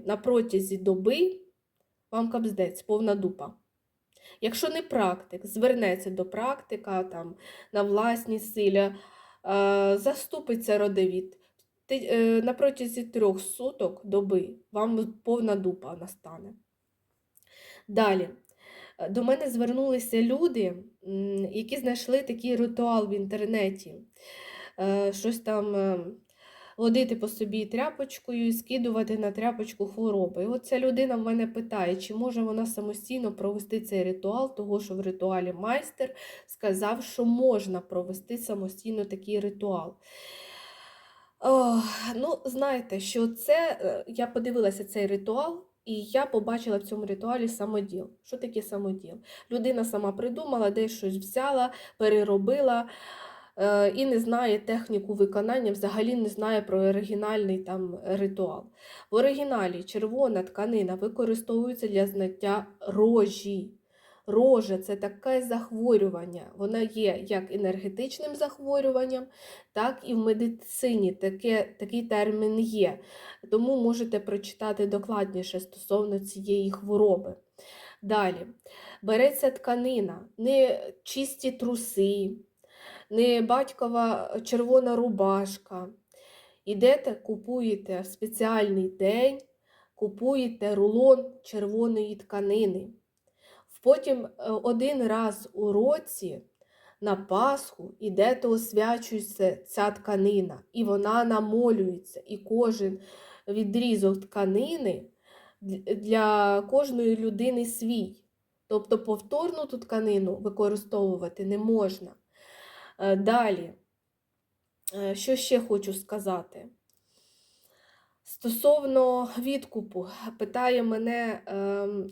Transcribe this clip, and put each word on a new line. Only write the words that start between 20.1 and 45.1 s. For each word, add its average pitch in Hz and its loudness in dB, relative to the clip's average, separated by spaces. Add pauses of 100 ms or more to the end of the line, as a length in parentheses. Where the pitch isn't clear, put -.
люди, 233 2 (340)
м, 196 -4
які 226 -6
знайшли 247 0
такий 240 -4
ритуал 233 0
в 196 -4
інтернеті. 196 -2 (840)
Е, 196 0
щось 226 -4
там, 208 -2
е, 190 0 (720)
водити 233 2
по 214 -4
собі 214 -6
тряпочкою 247 -4
і 226 2
скидувати 226 -2
на 208 -2
тряпочку 214 -4
хвороби. 196 0
І - -2
от 247 -4
ця 254 0
людина 254 2
в 226 0
мене 226 0
питає, 208 -2
чи 190 -8
може 233 -2
вона 220 -2
самостійно 214 -6
провести 202 -4
цей 196 -2
ритуал, 202 -2
того, 208 -2
що 202 -8
в 190 -4
ритуалі 185 -2
майстер 254 -4 (320)
сказав, 208 -2
що - -2
можна 233 4
провести 185 -6
самостійно 208 -6
такий 202 -4
ритуал. 196 -4 (1500)
Ох, 240 4 (320)
ну, 277 -2
знаєте, 254 -2
що 233 0
це, 302 2
е, 120 -2
я 240 -4
подивилася 226 0
цей 202 -2
ритуал, 233 -2 (220)